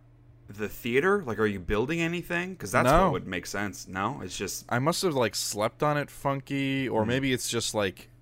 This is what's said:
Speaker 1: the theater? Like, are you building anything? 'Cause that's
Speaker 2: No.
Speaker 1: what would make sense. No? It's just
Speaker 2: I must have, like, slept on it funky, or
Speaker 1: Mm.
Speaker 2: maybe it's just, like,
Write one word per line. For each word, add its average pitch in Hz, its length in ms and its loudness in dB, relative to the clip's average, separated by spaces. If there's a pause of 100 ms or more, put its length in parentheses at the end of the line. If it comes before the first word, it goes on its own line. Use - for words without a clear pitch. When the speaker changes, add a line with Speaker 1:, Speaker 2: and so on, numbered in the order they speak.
(480)
Speaker 1:
the 104 220 -6
theater? 165 540 2
Like, 110 160 -4
are 110 60 4
you 101 140 0
building 113 400 0
anything? 175 560 -4
'Cause 98 160 -10
that's 131 180 4
Speaker 2:
No. 165 140 8
Speaker 1:
what 180 100 4
would 92 140 -4
make 90 180 -4
sense. 101 420 -6
No? 101 360 -2
It's 90 140 -8
just - 320 -6
Speaker 2:
I 120 100 2
must 156 240 2
have, 175 100 2
like, 120 220 2
slept - 480 -2
on 147 140 2
it 143 120 -4
funky, 135 800 -2
or 110 160 2
Speaker 1:
Mm. 107 40 0
Speaker 2:
maybe 131 260 2
it's - 160 -2
just, 117 260 -2
like, 101 340 -2 (120)